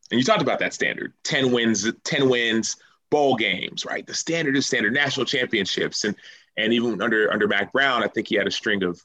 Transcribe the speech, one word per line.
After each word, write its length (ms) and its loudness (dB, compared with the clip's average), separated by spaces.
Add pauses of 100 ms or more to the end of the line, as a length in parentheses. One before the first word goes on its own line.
(120)
And 80 2
you 40 2
talked 200 2
about 160 0
that 160 -4
standard, 380 -4 (100)
ten 280 0
wins, 400 2 (120)
ten 260 0
wins, 460 0 (340)
bowl 260 4
games, 480 -2
right? 220 -8
The 80 -12
standard 420 -2
is 120 0
standard, 260 0
national 320 0
championships. 800 -2
And, 120 -2 (420)
and 140 0
even 300 0
under, 320 2
under 140 2
Mac 240 0
Brown, 320 2
I 40 0
think 200 -6
he 80 -2
had 100 2
a 60 -2
string 320 -2
of, 220 -2